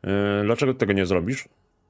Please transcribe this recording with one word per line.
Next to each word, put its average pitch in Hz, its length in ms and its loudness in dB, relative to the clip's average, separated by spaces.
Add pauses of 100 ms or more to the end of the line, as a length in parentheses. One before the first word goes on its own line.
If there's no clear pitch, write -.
Yy, 95 80 -4 (320)
dlaczego 120 300 0
tego 104 200 0
nie 98 120 2
zrobisz? 92 440 -2 (400)